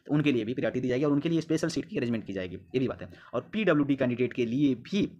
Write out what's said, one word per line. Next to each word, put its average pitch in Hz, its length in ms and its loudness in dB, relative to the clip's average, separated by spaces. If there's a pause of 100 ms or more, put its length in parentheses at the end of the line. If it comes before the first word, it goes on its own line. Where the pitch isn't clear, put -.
तो - 80 -4
उनके 147 180 4
लिए 113 140 2
भी 117 80 -2
प्रायोरिटी 120 280 -2
दी 131 60 -2
जाएगी 127 180 2
और 147 60 2
उनके 143 180 2
लिए 165 120 2
स्पेशल 160 280 0
सीट 135 160 -4
की - 120 -6
अरेंजमेंट 117 280 -2
की 98 80 -8
जाएगी, 92 220 -6
ये 90 240 -4
भी 131 80 0
बात - 140 -4
है। 90 80 -12 (240)
और 123 200 -4
पीडब्ल्यूडी 151 420 2
कैंडिडेट 123 380 0
के 123 120 0
लिए 131 300 2
भी - 440 -2